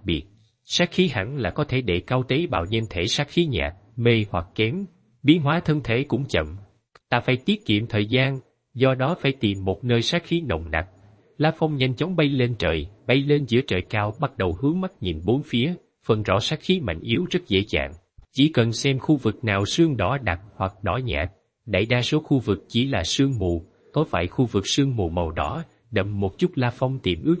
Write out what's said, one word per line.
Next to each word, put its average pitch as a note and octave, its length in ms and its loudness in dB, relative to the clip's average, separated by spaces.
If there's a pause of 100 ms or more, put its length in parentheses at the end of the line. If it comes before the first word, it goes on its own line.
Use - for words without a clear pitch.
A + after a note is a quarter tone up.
biệt. F2 180 -2 (420)
Sát - 280 0
khí F#3 160 2
hẳn B2 280 -4
là G#2+ 140 -2
có D3+ 140 -2
thể B2+ 160 -2
đề F2+ 200 0
cao B2+ 220 -2
tế D3 240 -2
bào F#2 240 -2
nhân A2+ 200 0
thể F2+ 160 -2
sát C#3+ 220 -2
khí F3 180 2
nhạt, E2 280 -2 (220)
mê A#2 340 2
hoặc F2 240 -4
kém. D3 320 -2 (360)
Biến D#3 200 4
hóa D3+ 180 0
thân D3+ 220 0
thể A#2+ 220 0
cũng C3 240 -2
chậm. D#2+ 280 -2 (520)
Ta A#2+ 120 2
phải B2+ 160 2
tiết G#3 300 -2
kiệm A2 200 2
thời G#2 200 0
gian, C3 320 0 (360)
do C3 200 2
đó C3 260 -2
phải C#3 120 0
tìm G2 320 -2
một F#2+ 200 -2
nơi A#2+ 180 2
sát E3+ 220 -2
khí E3+ 160 -2
nồng E2 300 -4
nặc. D#2+ 160 -2 (520)
La D#3 200 2
Phong D#3 180 0
nhanh C3 180 0
chóng F3 220 -4
bay D3+ 120 4
lên B2 300 2
trời, E2 280 0 (200)
bay B2 100 4
lên C#3+ 320 2
giữa A2+ 180 4
trời F#2 240 -2
cao, G#2+ 300 -2
bắt C#3+ 180 -4
đầu F2+ 220 0
hướng D#3 200 0
mắt F#3 200 -6
nhìn E2 240 -4
bốn B2 180 2
phía, C3 320 0 (300)
phân G#2+ 180 0
rõ G2+ 180 2
sát - 200 -4
khí F#3 200 2
mạnh E2+ 200 -4
yếu C3+ 300 0
rất F3 180 -4
dễ F#2+ 200 4
dàng. C#2+ 240 -2 (400)
Chỉ C#3 160 4
cần A#2 240 2
xem C3+ 260 0
khu D3+ 180 2
vực A2+ 280 -2
nào G2+ 200 2
sương D#3+ 320 2
đỏ G#2+ 260 0
đặc F2+ 180 -2 (160)
hoặc F#2+ 160 -2 (100)
đỏ G2 140 0
nhạt, F#2 340 -2 (360)
đại G#2 200 2
đa B2 160 2
số D3+ 180 0
khu C#3+ 180 2
vực G#2+ 300 0
chỉ A#2+ 180 0
là G#2+ 180 -2
sương C#3 340 0
mù, E2+ 280 -2 (260)
có D3+ 180 0
vài F2 160 0
khu B2+ 200 0
vực G2+ 200 0
sương C#3 300 0
mù F#2 120 0
màu E2+ 220 -2
đỏ, E2 340 -4 (260)
đậm G2+ 300 -2
một F#2+ 180 -2
chút. F3+ 180 0
La B2 140 0
Phong C3 280 -2
tìm E2+ 260 -2
ước E3+ 160 4